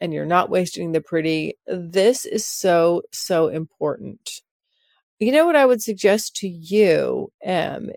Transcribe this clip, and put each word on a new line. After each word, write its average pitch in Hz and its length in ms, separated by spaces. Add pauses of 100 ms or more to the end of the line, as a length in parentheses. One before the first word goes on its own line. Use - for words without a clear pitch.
and 170 120
you're 151 140
not 175 240
wasting 175 420
the 160 80
pretty. 160 680
This 185 600
is - 200
so, 175 560 (100)
so 165 360
important. - 960 (760)
You 226 140
know 311 140
what 330 100
I 285 80
would 247 180
suggest 208 540
to 196 120
you, 165 840 (120)
Em, - 540